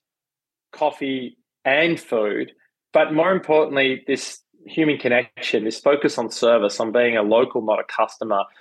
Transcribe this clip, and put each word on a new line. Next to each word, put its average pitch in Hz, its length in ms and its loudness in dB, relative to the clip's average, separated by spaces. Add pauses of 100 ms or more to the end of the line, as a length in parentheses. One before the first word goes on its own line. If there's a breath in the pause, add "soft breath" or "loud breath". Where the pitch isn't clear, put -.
(720)
coffee 135 680 -4 (260)
and 156 360 0
food, 110 520 -2 (420)
but 156 200 4
more 160 180 2
importantly, 139 760 0
this - 340 -4 (240)
human 151 320 0
connection, 123 640 -2
this 110 160 -6
focus 147 380 0
on 113 120 -4
service, 117 500 2
on 113 120 -4
being 120 240 2
a 107 80 2
local, 117 380 2
not 107 180 0
a - 40 -4
customer, 107 600 -2 (180 loud breath)